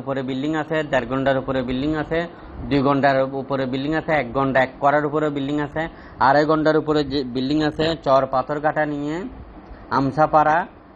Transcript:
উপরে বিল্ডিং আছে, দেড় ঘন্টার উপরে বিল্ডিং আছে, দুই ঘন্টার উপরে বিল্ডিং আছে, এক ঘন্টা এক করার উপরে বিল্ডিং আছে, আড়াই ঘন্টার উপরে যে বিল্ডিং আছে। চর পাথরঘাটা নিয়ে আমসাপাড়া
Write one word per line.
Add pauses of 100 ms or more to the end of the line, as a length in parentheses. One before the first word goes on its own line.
উপরে
বিল্ডিং
আছে, (140)
দেড়
ঘন্টার
উপরে (100)
বিল্ডিং
আছে, (500)
দুই
ঘন্টার (240)
উপরে
বিল্ডিং
আছে, (100)
এক (100)
ঘন্টা
এক (120)
করার
উপরে
বিল্ডিং (100)
আছে, (380)
আড়াই
ঘন্টার
উপরে (100)
যে (160)
বিল্ডিং (100)
আছে। (200)
চর (100)
পাথরঘাটা
নিয়ে (840)
আমসাপাড়া (380)